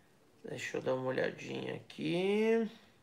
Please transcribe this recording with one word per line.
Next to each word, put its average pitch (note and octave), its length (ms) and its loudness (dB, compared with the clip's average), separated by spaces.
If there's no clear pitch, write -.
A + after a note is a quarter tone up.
Deixa - 320 -6
eu - 40 -2
dar C3 120 2
uma C3 160 0
olhadinha C3 680 -2
aqui. G#3 960 2